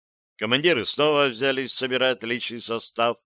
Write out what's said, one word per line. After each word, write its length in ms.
Командиры 500
снова 420
взялись 460
собирать 480
личный 400
состав. 640